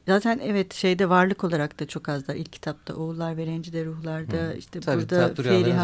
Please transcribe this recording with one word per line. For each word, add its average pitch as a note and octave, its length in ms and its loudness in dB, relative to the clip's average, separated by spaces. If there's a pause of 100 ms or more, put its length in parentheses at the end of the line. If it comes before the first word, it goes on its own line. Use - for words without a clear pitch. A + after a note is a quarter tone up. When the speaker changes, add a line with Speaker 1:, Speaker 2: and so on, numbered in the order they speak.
Speaker 1:
zaten A3 360 2
evet G3+ 300 0
şeyde F#3 360 2
varlık F#3 340 4
olarak D#3 360 0
da D3 80 -4
çok - 220 -10
azlar. C#3+ 260 -4
İlk - 180 -8
kitapta - 420 -10
Oğullar E3 420 -6
ve E3 80 -4
Rencide E3 400 -6
Ruhlar'da, D#3+ 520 -6
Speaker 2:
Hı. E3 200 -2
Speaker 1:
işte - 220 -12
Speaker 2:
Tabii, C3+ 220 0
Speaker 1:
burada F3 260 4
Speaker 2:
tatlı D3 160 -2
rüyaların - 200 6
Speaker 1:
Feriha. - 200 4